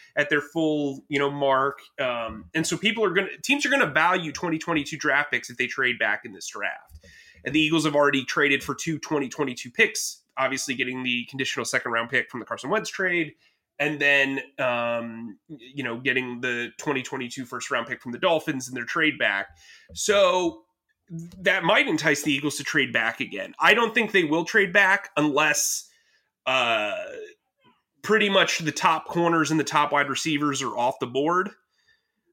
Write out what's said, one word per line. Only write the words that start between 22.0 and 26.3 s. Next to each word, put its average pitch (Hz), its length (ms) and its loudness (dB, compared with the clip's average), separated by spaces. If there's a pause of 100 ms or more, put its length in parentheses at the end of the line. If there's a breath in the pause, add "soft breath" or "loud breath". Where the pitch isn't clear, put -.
the 151 80 2
Eagles 139 240 -2
to 143 80 -8
trade 131 280 0
back 117 280 0
again. 98 400 -8
I 165 120 6
don't 220 220 2
think 220 160 2
they 185 140 4
will 160 200 0
trade 196 280 2
back 196 440 4
unless, 147 720 0 (560 soft breath)